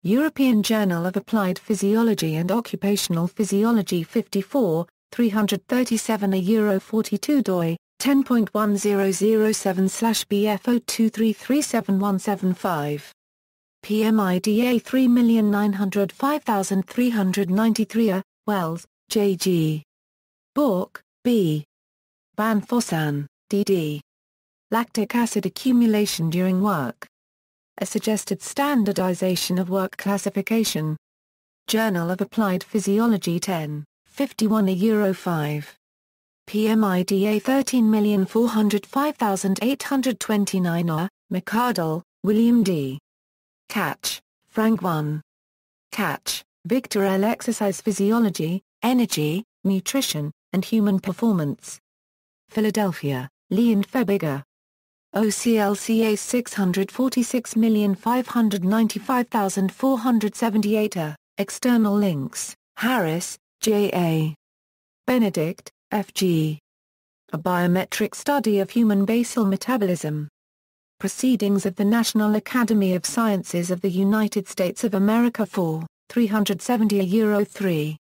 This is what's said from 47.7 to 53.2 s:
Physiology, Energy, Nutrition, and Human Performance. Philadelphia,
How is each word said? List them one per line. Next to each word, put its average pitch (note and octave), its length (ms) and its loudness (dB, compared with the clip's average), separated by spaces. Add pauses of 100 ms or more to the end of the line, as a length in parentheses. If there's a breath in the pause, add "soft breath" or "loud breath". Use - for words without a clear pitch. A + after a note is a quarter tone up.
Physiology, G3 840 0 (220)
Energy, G#3+ 600 0 (180)
Nutrition, F#3+ 680 -2 (200)
and F#3 140 -2
Human G3+ 340 2
Performance. F3 800 -2 (720)
Philadelphia, F#3+ 800 -2 (220)